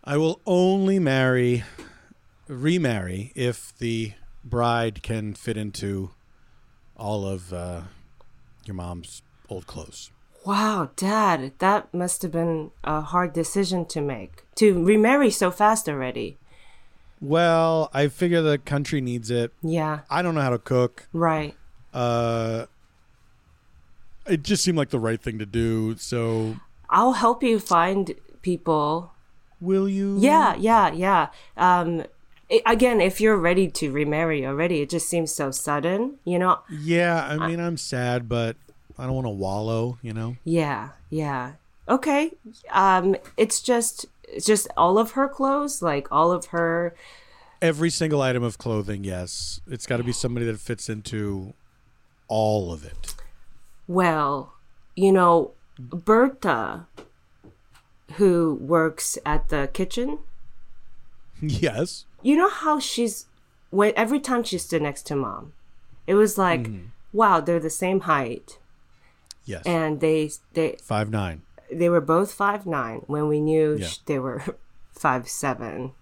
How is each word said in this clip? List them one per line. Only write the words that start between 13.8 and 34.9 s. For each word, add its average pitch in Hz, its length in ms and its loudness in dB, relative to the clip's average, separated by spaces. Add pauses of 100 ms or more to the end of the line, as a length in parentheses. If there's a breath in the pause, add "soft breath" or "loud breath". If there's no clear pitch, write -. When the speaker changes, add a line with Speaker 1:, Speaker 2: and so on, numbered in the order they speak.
Speaker 2:
to - 140 -8
make, 131 440 -8 (120)
to 190 260 6
remarry 220 480 6
so 185 200 0
fast 214 380 2
already. 127 500 -6 (840 soft breath)
Speaker 1:
Well, 165 720 2
I 143 160 2
figure 175 340 0
the 147 160 2
country 143 420 -2
needs 120 300 -4
it. 120 220 0 (100)
Speaker 2:
Yeah. 156 460 -2
Speaker 1:
I 156 140 0
don't 170 120 0
know 156 60 2
how 131 100 2
to 120 80 0
cook. 123 540 0
Speaker 2:
Right. 160 420 -2 (380)
Speaker 1:
Uh, 117 760 -2 (1600)
it 160 160 0
just 202 200 0
seemed 170 160 2
like 139 120 0
the 127 100 0
right 113 200 0
thing 110 180 -6
to 107 80 -6
do, 113 500 0
so 113 600 -2 (320)
Speaker 2:
I'll 240 260 6
help 240 280 2
you 226 160 4
find 185 560 2 (280)
people. 165 720 0 (480)
Speaker 1:
Will 190 280 2
you? 196 320 -2
Speaker 2:
Yeah, 277 360 6
yeah, 208 360 4
yeah. 175 360 2 (280 loud breath)
Um, 170 480 2 (460)
i-, 226 160 6
again, 233 340 4
if 190 200 2
you're 220 180 6
ready 180 300 4
to 147 220 -4
remarry 151 560 0
already, 156 360 0
it 143 80 -4